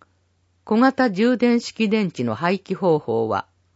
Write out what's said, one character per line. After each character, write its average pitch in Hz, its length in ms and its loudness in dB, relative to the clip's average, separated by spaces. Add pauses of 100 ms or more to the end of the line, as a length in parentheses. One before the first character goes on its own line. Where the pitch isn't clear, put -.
(640)
小 214 160 -2
型 262 320 2
充 233 260 2
電 240 240 2
式 220 300 -4
電 214 160 0
池 131 180 -6
の 113 100 -2
廃 175 260 -2
棄 185 140 -10
方 170 240 2
法 113 300 -2
は？ 98 180 -4 (300)